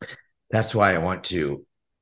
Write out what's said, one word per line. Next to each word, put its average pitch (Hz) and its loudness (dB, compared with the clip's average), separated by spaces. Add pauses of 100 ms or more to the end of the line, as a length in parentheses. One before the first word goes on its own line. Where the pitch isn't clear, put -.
(500)
That's 110 0
why 101 4
I - 0
want 90 -2
to 76 -4 (380)